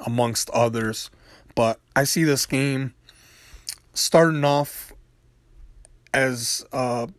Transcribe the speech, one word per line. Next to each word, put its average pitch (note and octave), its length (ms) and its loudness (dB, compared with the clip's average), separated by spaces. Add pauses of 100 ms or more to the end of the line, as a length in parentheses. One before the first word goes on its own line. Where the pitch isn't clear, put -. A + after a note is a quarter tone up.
amongst A#2+ 460 0
others. A2+ 600 0 (440)
But A2+ 260 0 (160)
I C#3 80 -2
see E3 180 0
this C#3+ 220 2
game C3+ 500 -4 (1000)
starting D#3+ 500 4
off C#3+ 480 -2 (1200)
as, B2+ 580 -2
uh, B2 360 -2 (120)